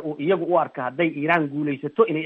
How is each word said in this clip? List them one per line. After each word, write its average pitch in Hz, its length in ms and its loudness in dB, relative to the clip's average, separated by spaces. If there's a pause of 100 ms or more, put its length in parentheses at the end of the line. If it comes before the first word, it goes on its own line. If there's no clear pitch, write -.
oo 151 140 -6
iyagu 170 300 2
u 175 100 4
arka 139 240 -2
hadday 131 340 0
Iran 151 320 2
guulaysato 147 580 0
inay 160 200 -2